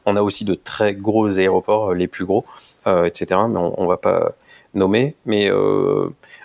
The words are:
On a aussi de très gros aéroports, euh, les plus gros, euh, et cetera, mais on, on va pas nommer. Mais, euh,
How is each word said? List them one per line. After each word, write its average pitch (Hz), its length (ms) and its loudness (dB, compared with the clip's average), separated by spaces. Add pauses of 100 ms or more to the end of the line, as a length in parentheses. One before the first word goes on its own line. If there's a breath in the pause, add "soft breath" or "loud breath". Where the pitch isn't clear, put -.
On 104 100 0
a 104 60 2
aussi 104 220 -2
de 98 100 0
très - 380 -2
gros 101 460 0
aéroports, 95 540 2
euh, - 20 0
les 90 140 0
plus - 160 -10
gros, 98 200 0 (440 loud breath)
euh, 87 160 4
et 85 100 0
cetera, 95 320 0
mais 110 120 -2
on, 87 220 -2
on 92 60 0
va 90 100 2
pas 87 360 0 (420 loud breath)
nommer. 104 400 0 (100)
Mais, 104 240 0
euh, 98 600 0 (360 loud breath)